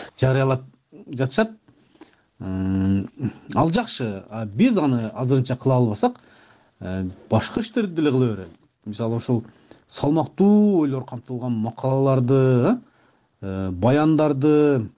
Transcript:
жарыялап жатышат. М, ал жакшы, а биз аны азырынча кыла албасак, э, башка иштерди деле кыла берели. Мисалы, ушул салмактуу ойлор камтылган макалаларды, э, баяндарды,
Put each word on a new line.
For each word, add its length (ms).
жарыялап 460
жатышат. 440
М, 720
ал 160
жакшы, 580
а 160
биз 320
аны 360
азырынча 420
кыла 220
албасак, 400
э, 260
башка 320
иштерди 340
деле 160
кыла 140
берели. 240
Мисалы, 300
ушул 280
салмактуу 920
ойлор 260
камтылган 460
макалаларды, 1300
э, 300
баяндарды, 1300